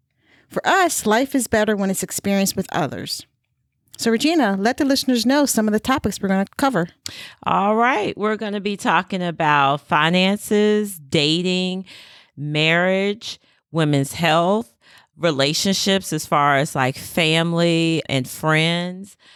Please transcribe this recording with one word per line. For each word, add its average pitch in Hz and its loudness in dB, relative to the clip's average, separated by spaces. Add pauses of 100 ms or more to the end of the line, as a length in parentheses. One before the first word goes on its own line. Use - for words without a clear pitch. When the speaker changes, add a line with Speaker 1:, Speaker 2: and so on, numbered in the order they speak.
(480)
Speaker 1:
For - -8
us, 349 2
life 233 2
is 247 0
better 214 2
when 196 0
it's 190 -2
experienced 196 -2
with 190 -4
others. - -6 (720)
So, - -2
Regina, 226 2
let 226 0
the 302 0
listeners 254 0
know 277 4
some 214 0
of 208 0
the 220 0
topics 247 -2
we're 196 -2
gonna 190 2 (120)
cover. 220 0 (580)
Speaker 2:
All 196 0
right. 262 0
We're 214 -2
gonna 208 -6
be 202 -4
talking 185 -2
about 147 2
finances, 196 2
dating, 180 0 (520)
marriage, 175 0 (320)
women's 147 0
health, 170 0 (440)
relationships 160 0
as 151 -4
far 143 2
as, 143 -2
like, 131 0
family 165 0
and 131 -2
friends, 175 -2 (180)